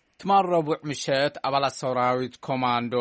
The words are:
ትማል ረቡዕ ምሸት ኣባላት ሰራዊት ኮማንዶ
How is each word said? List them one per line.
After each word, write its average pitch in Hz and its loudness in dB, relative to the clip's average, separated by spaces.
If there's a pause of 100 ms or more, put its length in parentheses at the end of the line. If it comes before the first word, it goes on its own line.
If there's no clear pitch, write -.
(200)
ትማል 196 4
ረቡዕ 165 2
ምሸት 143 -2
ኣባላት 135 0
ሰራዊት 127 -2
ኮማንዶ 120 -2